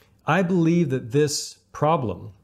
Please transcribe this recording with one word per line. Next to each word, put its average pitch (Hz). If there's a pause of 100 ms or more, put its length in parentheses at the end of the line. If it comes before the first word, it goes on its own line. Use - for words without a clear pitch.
(260)
I 170
believe 170
that 123
this - (140)
problem 107 (120)